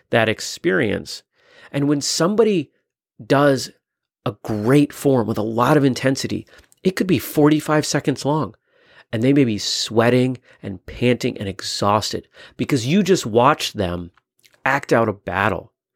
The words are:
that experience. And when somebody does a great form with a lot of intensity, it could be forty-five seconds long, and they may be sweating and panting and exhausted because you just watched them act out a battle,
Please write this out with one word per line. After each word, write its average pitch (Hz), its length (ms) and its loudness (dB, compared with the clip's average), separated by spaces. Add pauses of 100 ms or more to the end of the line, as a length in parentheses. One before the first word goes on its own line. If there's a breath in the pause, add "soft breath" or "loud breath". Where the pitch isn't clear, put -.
that 110 220 2
experience. 110 920 -4 (460 soft breath)
And 143 180 -2
when 147 120 0
somebody 196 680 0 (540)
does 139 460 2 (560)
a 110 160 -8
great 120 500 2
form 131 340 0
with 107 120 -4
a 107 40 -2
lot 117 340 2
of 139 80 2
intensity, 127 600 -2 (360 soft breath)
it 185 140 0
could 202 100 -2
be 180 120 2
forty-five 151 680 2
seconds 139 400 -4
long, 139 280 -2 (560 soft breath)
and 110 120 -4
they 131 100 4
may 139 120 4
be 107 140 0
sweating 123 800 0 (260 soft breath)
and 98 220 -12
panting 123 540 -2
and 104 100 -8
exhausted 101 800 -2 (300 loud breath)
because 120 280 -2
you 185 160 2
just 180 220 2
watched 123 520 2
them 87 340 -4 (560)
act 135 260 -2
out 117 160 4
a 101 60 -2
battle, 95 580 -4 (240)